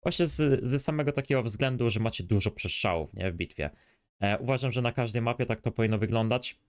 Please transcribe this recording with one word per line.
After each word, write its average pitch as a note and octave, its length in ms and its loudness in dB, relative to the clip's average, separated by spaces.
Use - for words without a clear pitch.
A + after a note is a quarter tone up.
Właśnie F3 240 2
z, D3 380 2
ze C3 140 0
samego D3+ 320 0
takiego C3+ 320 0
względu, A#2 480 0
że G#2+ 80 0
macie A2 240 -2
dużo G2 280 2
przestrzałów, E2+ 600 -2
nie, F#2+ 180 -4
w E2 40 -6
bitwie. D#2+ 340 -4
E, G2+ 180 2
uważam, B2+ 340 -2
że B2+ 100 -2
na A#2+ 100 0
każdej A#2 300 -2
mapie A#2 240 0
tak A2 160 -4
to A#2 100 -2
powinno A2 260 2
wyglądać. A2+ 720 0